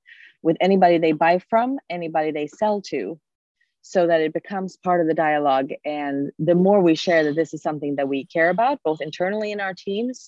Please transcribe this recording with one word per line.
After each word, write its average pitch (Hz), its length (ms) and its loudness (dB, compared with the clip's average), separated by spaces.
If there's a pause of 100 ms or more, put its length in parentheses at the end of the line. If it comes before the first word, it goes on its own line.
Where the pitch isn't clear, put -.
(420)
with 160 180 2
anybody 185 380 4
they 160 140 2
buy 165 280 2 (100)
from, 247 280 0 (120)
anybody 160 420 -4
they 151 160 -4
sell 208 340 -2
to, 135 380 -8 (640)
so 175 240 0
that 165 140 4
it 156 120 -2
becomes 185 440 -8
part 180 220 0
of 160 80 2
the 160 60 2
dialogue. 147 560 2 (160)
And 143 540 -4
the 165 160 2
more 196 260 4
we 165 140 4
share 165 280 2
that 147 120 0
this 160 180 -2
is 151 80 -12
something 143 340 -6
that 139 140 -2
we 139 160 -4
care 165 240 0
about, 233 340 0
both 156 180 -2
internally 202 500 -4
in 208 100 -6
our 190 120 -6
teams 220 540 -6